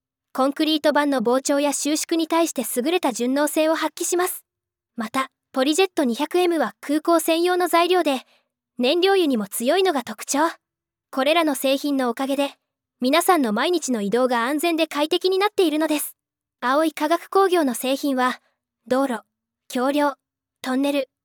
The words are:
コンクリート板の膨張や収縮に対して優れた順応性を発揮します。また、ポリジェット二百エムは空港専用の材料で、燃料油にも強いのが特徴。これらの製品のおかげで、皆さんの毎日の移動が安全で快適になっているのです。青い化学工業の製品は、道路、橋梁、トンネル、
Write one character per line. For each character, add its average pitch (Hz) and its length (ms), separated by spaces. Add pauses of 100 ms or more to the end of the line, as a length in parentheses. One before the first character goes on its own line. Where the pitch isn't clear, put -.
(320)
コ 262 140
ン 277 60
ク 320 120
リ 311 120
ー 302 40
ト 302 100
板 294 160
の 277 160
膨 247 200
張 285 160
や 285 140
収 294 240
縮 - 200
に 320 120
対 330 180
し - 60
て 247 100 (140)
優 247 120
れ 359 120
た 277 120
順 247 220
応 294 140
性 311 200
を 320 60
発 311 300
揮 - 20
し 359 100
ま 359 120
す。 - 160 (500)
ま 220 140
た、 262 180 (260)
ポ 262 120
リ 302 100
ジ 381 100
ェ - 40
ッ - 40
ト 311 120
二 233 100
百 294 240
エ 359 80
ム 339 140
は 226 200
空 302 200
港 339 180
専 330 240
用 359 140
の 359 100
材 339 220
料 359 160
で、 269 200 (540)
燃 277 220
料 392 140
油 359 120
に 262 100
も 208 120
強 262 280
い 392 60
の 370 100
が 277 120
特 - 200
徴。 - 140 (720)
こ 262 140
れ 302 100
ら 339 80
の 302 140
製 269 200
品 285 200
の 254 140
お 233 40
か 269 120
げ 269 100
で、 277 160 (480)
皆 285 220
さ 370 140
ん 294 60
の 214 100
毎 277 200
日 311 180
の 220 120
移 202 80
動 247 180
が 233 160
安 285 160
全 339 160
で 320 100
快 302 220
適 370 220
に 381 80
な 415 100
っ - 20
て 381 160
い 302 60
る 302 80
の 320 80
で 302 100
す。 - 160 (460)
青 269 240
い 320 80
化 302 160
学 330 200
工 381 200
業 339 160
の 247 100
製 262 220
品 277 180
は、 247 260 (460)
道 262 220
路、 226 140 (460)
橋 254 220
梁、 285 240 (480)
ト 254 140
ン 269 60
ネ 285 100
ル、 285 160 (160)